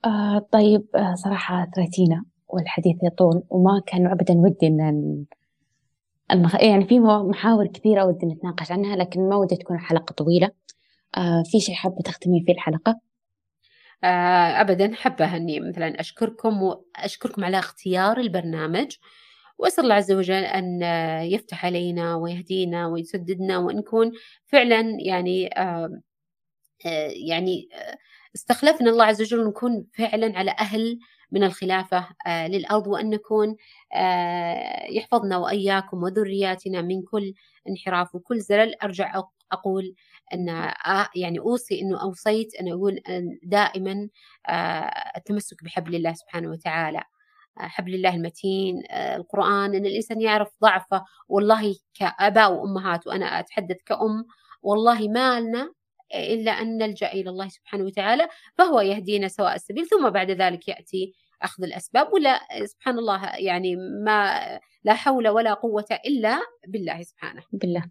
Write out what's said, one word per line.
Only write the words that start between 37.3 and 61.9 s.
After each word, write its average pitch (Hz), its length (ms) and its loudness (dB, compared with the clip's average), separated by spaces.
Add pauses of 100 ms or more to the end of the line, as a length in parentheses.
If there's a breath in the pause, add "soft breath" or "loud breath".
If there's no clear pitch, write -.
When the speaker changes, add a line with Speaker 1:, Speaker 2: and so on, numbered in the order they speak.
Speaker 2:
انحراف 180 460 -4
وكل 220 260 -6
زلل. 214 420 2
أرجع 190 380 -6
أق-، - 120 -16 (200)
أقول 190 420 -4 (400 soft breath)
أن، 180 140 -4
آه، 170 680 -2
يعني 175 220 -4
أوصي 240 420 -4
إنه 190 220 -4
أوصيت 214 580 -2
أن 185 120 -6
أقول 196 200 -2 (160)
أن 175 340 -8
دائمًا، 196 680 -2 (400 soft breath)
آه، 170 420 -4 (260)
التمسك 202 480 -8
بحبل 170 300 -8
الله 165 180 -2
سبحانه 165 380 -10
وتعالى، 160 480 -4
آه، - 640 -18
حبل 180 320 -8
الله 185 220 2
المتين، 185 760 -4
آه، - 260 -4
القرآن، 202 580 0
أن 196 120 -2
الإنسان 220 340 -4
يعرف 214 280 2 (140)
ضعفه. 190 420 2 (240 soft breath)
والله 208 460 2 (200)
كآباء 202 580 4
وأمهات، 190 540 -4
وأنا 190 200 -4 (140)
أتحدث 180 360 -6 (100)
كأم، 220 380 -2 (380 soft breath)
والله 214 460 2
ما 247 320 0
لنا 233 320 -6 (420)
إلا 220 360 -2
أن 220 280 -4
نلجأ 208 340 -4
إلى 185 180 -6
الله 190 180 -8
سبحانه - 360 -8
وتعالى، 214 440 0 (300 loud breath)
فهو 330 220 6
يهدينا 202 480 -2
سواء 185 260 -2
السبيل، 254 320 -8
ثم 311 240 2
بعد 190 200 -2
ذلك 180 380 -2
يأتي 190 440 -8 (300)
أخذ 180 220 -8
الأسباب. 240 480 -2